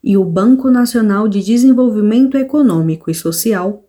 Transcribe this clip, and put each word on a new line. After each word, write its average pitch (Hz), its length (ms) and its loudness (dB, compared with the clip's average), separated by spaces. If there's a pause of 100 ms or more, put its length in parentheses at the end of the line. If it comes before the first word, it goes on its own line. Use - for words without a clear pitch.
e 196 140 -4
o 190 80 2
Banco 233 460 0
Nacional 226 580 0
de 202 160 -2
Desenvolvimento 240 920 2
Econômico 180 760 0
e 160 40 -4
Social. 185 720 -4